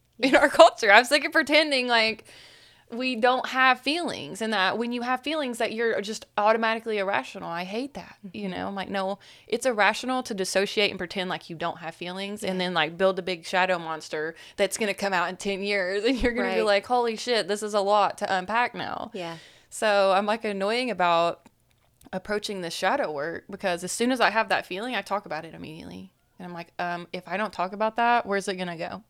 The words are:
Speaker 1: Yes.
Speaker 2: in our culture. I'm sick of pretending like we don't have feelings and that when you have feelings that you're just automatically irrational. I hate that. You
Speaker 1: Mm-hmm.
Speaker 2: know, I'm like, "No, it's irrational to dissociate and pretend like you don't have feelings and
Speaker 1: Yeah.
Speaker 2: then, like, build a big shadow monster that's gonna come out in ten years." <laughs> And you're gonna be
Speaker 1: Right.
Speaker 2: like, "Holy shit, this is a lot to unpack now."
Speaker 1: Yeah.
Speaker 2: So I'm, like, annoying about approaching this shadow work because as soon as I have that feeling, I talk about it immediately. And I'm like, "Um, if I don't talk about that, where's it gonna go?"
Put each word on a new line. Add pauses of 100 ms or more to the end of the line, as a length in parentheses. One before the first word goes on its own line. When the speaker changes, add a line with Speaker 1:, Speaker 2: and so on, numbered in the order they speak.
(200)
Speaker 1:
Yes.
Speaker 2:
in
our
culture.
I'm
sick
of
pretending
like (640)
we
don't
have
feelings
and
that
when
you
have
feelings
that
you're
just (100)
automatically
irrational.
I
hate
that. (160)
You
Speaker 1:
Mm-hmm.
Speaker 2:
know,
I'm
like,
"No, (300)
it's
irrational
to
dissociate
and
pretend
like
you
don't
have
feelings
and
Speaker 1:
Yeah.
Speaker 2:
then,
like,
build
a
big
shadow
monster (220)
that's
gonna
come
out
in
ten
years."
<laughs>
And
you're
gonna
be
Speaker 1:
Right.
Speaker 2:
like,
"Holy
shit,
this
is
a
lot
to
unpack
now."
Speaker 1:
Yeah. (340)
Speaker 2:
So
I'm,
like,
annoying
about (640)
approaching
this
shadow
work
because
as
soon
as
I
have
that
feeling,
I
talk
about
it
immediately. (260)
And
I'm
like,
"Um,
if
I
don't
talk
about
that,
where's
it
gonna
go?"